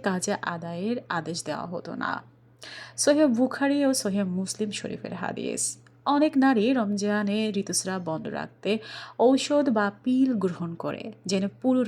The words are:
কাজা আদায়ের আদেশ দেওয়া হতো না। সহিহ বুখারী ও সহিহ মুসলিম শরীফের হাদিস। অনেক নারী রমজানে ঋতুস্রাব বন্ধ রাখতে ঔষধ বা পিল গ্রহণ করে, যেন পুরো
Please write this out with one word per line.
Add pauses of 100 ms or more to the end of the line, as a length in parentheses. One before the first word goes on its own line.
কাজা
আদায়ের (120)
আদেশ
দেওয়া
হতো
না। (840)
সহিহ
বুখারী
ও
সহিহ
মুসলিম
শরীফের
হাদিস। (540)
অনেক (120)
নারী (160)
রমজানে (240)
ঋতুস্রাব (100)
বন্ধ (140)
রাখতে (560)
ঔষধ (100)
বা (160)
পিল (140)
গ্রহণ (140)
করে, (280)
যেন (160)
পুরো